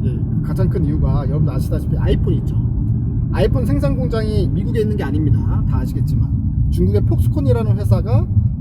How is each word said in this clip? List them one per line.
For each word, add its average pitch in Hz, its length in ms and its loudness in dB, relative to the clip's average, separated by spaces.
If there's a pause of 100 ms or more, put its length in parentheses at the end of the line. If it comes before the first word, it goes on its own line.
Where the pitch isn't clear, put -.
예, - 120 0
그 - 260 -2
가장 - 280 0
큰 - 140 0
이유가 - 440 0
여러분들 151 260 0
아시다시피 - 440 -2
아이폰 - 380 2
있죠. - 220 -2 (760)
아이폰 - 340 0
생산 - 300 0
공장이 214 520 0
미국에 - 340 -2
있는 214 160 0
게 - 60 -2
아닙니다. - 680 0
다 - 80 0
아시겠지만 - 960 0
중국의 190 340 2
폭스콘이라는 - 720 2
회사가 - 500 2 (340)